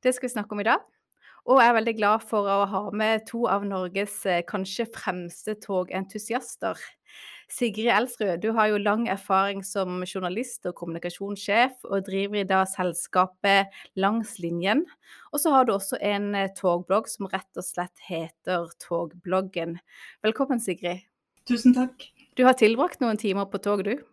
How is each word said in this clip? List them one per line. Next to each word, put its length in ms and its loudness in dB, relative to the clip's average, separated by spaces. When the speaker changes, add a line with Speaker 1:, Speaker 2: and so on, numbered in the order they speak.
Speaker 1:
Det 120 2
skal 140 -6
vi 80 -8
snakke 180 -6
om 80 -4
i 60 0
dag, 160 2
og 140 8
jeg 100 8
er 80 6
veldig 200 0
glad 280 2
for 240 0
å 80 4
ha 120 -2
med 340 0
to 220 -2
av 160 2
Norges, 600 -4
eh, 200 2
kanskje 440 -4
fremste 720 -8
togentusiaster. 1160 -4
Sigrid 460 -2
Elsrud, 480 0
du 140 0
har 160 4
jo 100 0
lang 240 0
erfaring 580 0
som 380 -4
journalist 640 -6
og 140 -4
kommunikasjonssjef, 1040 -2
og 240 -2
driver 320 -2
i 80 -2
dag 180 2
selskapet 1040 0
Langs 480 -2
Linjen. 400 0
Og 60 -2
så 160 2
har 100 6
du 80 2
også 300 -2
en, 320 0
eh, 140 0
togblogg 600 0
som 200 -6
rett 280 -6
og 80 -8
slett 320 -8
heter 600 -6
Togbloggen. 1000 -4
Velkommen, 360 0
Sigrid. 420 -4
Speaker 2:
Tusen 260 6
takk. 380 0
Speaker 1:
Du 100 4
har 100 8
tilbrakt 460 4
noen 160 0
timer 300 -2
på 160 -6
tog, 220 0
du? 180 -4